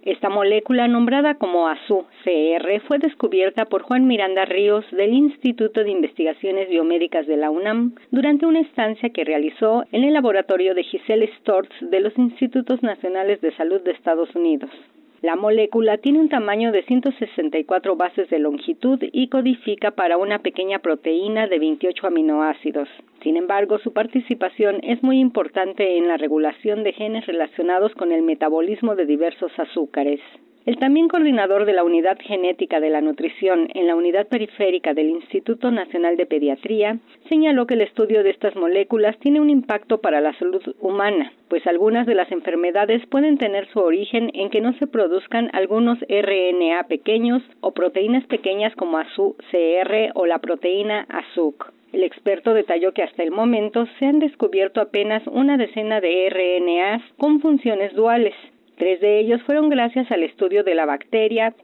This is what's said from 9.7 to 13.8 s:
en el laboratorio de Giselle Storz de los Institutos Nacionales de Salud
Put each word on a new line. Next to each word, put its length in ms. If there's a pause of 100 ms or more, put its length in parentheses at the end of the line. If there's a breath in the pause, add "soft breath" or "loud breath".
en 140
el 80
laboratorio 640
de 100
Giselle 440 (120)
Storz 280 (120)
de 180
los 180
Institutos 640
Nacionales 600
de 160
Salud 240